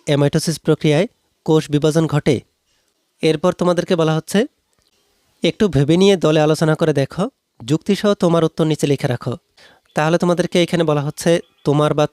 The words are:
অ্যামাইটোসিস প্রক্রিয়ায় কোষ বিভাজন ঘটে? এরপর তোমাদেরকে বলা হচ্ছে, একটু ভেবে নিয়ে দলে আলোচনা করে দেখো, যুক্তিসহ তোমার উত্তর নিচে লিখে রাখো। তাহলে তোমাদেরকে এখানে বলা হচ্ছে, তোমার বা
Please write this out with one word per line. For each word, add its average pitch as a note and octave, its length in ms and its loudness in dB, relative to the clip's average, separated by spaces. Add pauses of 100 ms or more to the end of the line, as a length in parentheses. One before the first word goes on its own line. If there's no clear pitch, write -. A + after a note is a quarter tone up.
অ্যামাইটোসিস D3 540 0
প্রক্রিয়ায় D#3 480 0 (400)
কোষ D#3 240 2
বিভাজন D3+ 360 0
ঘটে? D3 300 0 (840)
এরপর D#3+ 320 0
তোমাদেরকে F3 420 -2
বলা D#3+ 180 0
হচ্ছে, D#3+ 240 -4 (1040)
একটু F#3 260 0
ভেবে C#3+ 280 2
নিয়ে G3 200 4
দলে D#3 240 2
আলোচনা D#3 340 2
করে D#3 180 0
দেখো, C#3 320 -4 (360)
যুক্তিসহ E3+ 540 -2
তোমার E3+ 300 0
উত্তর D#3+ 220 -2
নিচে D#3 200 -2
লিখে C#3 220 -2
রাখো। B2 260 -6 (640)
তাহলে D#3+ 220 0
তোমাদেরকে F3 440 -2
এখানে E3+ 220 -2
বলা D3 180 0
হচ্ছে, D3+ 280 -4 (340)
তোমার D3+ 300 2
বা D3+ 180 2